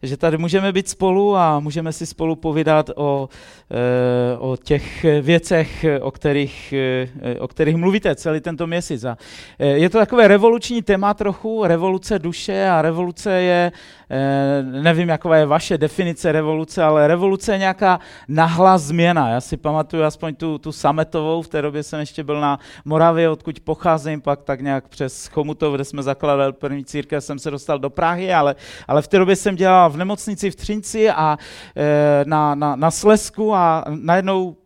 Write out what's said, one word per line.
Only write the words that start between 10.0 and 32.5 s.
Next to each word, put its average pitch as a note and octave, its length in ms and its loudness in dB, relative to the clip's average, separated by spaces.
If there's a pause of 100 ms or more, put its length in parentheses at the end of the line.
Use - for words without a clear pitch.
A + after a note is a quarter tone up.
revoluční A#3 540 4
téma G3+ 320 0
trochu, G#3+ 520 -4
revoluce F#3 540 0
duše F#3+ 500 -2
a E3 120 2
revoluce E3+ 500 -2
je, F3+ 400 2 (380)
eh, C#3 540 0
nevím, D#3+ 460 0
jaká D#3+ 260 2
je D#3 100 6
vaše D#3+ 320 0
definice E3 540 -2
revoluce, D#3 520 -2
ale D3+ 240 4
revoluce F#3+ 440 0
je G3 60 0
nějaká F#3+ 420 2 (280)
nahlas E3 540 4
změna. D#3+ 480 2
Já A#2+ 120 0
si - 160 -8
pamatuju D#3 460 -2
aspoň D#3 320 -4
tu, D#3+ 220 -6
tu D#3 140 -12
sametovou, D#3+ 680 -2
v D3 60 -12
té D3+ 140 -4
době D3 220 -6
jsem D3+ 160 -10
ještě D3+ 240 -10
byl D3 180 -4
na C#3+ 180 0 (260)
Moravě, E3 440 4
odkud D#3 300 -8
pocházím, D#3 640 -2
pak C#3+ 220 -4
tak C3 180 -6
nějak C#3 260 -4
přes - 400 -10
Chomutov, D3+ 480 -4
kde C3+ 100 -4
jsme C#3+ 180 -10
zakládali C#3 500 0
první C#3 320 -8
církev, C#3+ 380 -6
jsem C#3 160 -10
se D#3 120 -8
dostal C#3+ 280 -4
do C#3 100 -4
Prahy, F3 440 -2
ale, C#3+ 220 2 (320)
ale C#3+ 140 2
v - 60 -8
té G3 100 2
době F#3 180 4
jsem F#3+ 200 -2
dělal F#3 340 6
v C#3+ 80 -6
nemocnici G3 540 -6
v - 40 -12
Třinci G#3+ 540 -2
a, D#3 280 0 (400)
eh, D3 480 2
na, D3+ 300 0